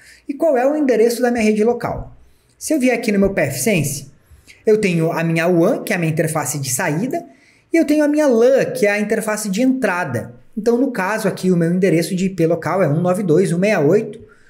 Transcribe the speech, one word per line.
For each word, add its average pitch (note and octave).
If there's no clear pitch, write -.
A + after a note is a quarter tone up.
E C#4+
qual C#4+
é B3+
o D4+
endereço A#3+
da A#3+
minha A#3
rede G#3+
local? A3+
Se -
eu D#4
vier B3
aqui A#3
no G3+
meu G3
P F#3
F -
Sense, -
eu G#3+
tenho F3
a D#3+
minha E3
wan, F3+
que -
é -
a F3+
minha D#3+
interface D#3
de C3+
saída, G3
e E4
eu E4
tenho D4+
a D4
minha D4+
lan, A#3+
que -
é G3+
a G#3
interface G#3+
de G3
entrada. F3+
Então, A#3
no C4+
caso G3
aqui, F#3
o F#3
meu E3+
endereço F3+
de F#3
I F#3+
P E3
local E3
é D#3
um D3
nove F3+
dois, E3+
um E3
meia G3
oito, F3+